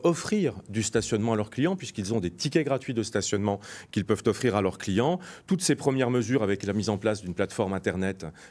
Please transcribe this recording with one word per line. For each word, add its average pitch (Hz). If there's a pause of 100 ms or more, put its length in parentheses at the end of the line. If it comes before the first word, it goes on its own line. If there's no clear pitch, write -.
offrir 170
du 107
stationnement 110
à 113
leurs 107
clients 165
puisqu'ils 107
ont 113
des 90
tickets 143
gratuits 131
de 113
stationnement 101 (320)
qu'ils 101
peuvent -
offrir 113
à 104
leurs 92
clients. 131 (300)
Toutes 190
ces 151
premières 131
mesures 123
avec 98
la 98
mise 101
en 107
place 104
d'une 90
plateforme 98
internet 95 (240)